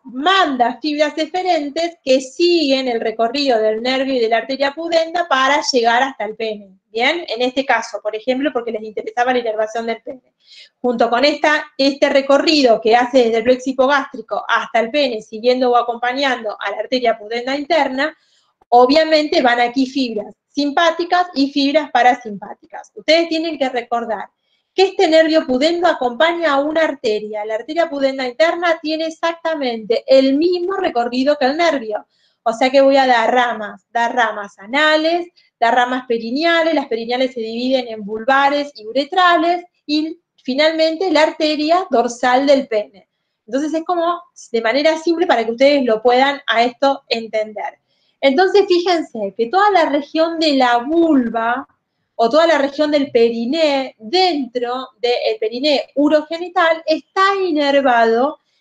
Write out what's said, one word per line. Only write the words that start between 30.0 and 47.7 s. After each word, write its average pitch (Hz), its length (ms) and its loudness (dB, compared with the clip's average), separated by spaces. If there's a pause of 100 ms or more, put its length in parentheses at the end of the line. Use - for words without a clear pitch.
el 269 300 6
mismo 349 360 0
recorrido 262 640 -2
que 285 80 0
el 285 120 0
nervio. 262 480 -2 (380)
O 226 100 -2
sea 254 160 0
que 269 120 4
voy 269 160 6
a 269 100 4
dar 233 260 2
ramas, 220 580 -2
dar 233 240 -2
ramas 214 440 -2
anales, 311 680 0 (320)
dar 233 160 2
ramas 254 320 0
perineales, 320 640 -2
las 285 140 -2
perineales 240 460 -4
se 240 80 -10
dividen 240 460 -2
en 220 160 -12
vulvares 269 720 0
y 214 100 -20
uretrales, 339 800 2 (220)
y 311 340 -4 (240)
finalmente 320 680 0
la 302 120 4
arteria 311 640 0
dorsal 247 560 2
del 277 220 4
pene. 202 420 -6 (360)
Entonces 277 280 -4
es 320 100 -4
como 349 380 -2 (300)
de 226 100 -2
manera 294 360 0
simple 330 300 0
para 233 180 2
que 226 60 -4
ustedes 269 320 4
lo 220 180 0
puedan 269 460 2
a 226 160 2
esto 269 460 -2
entender. 214 720 -6 (420)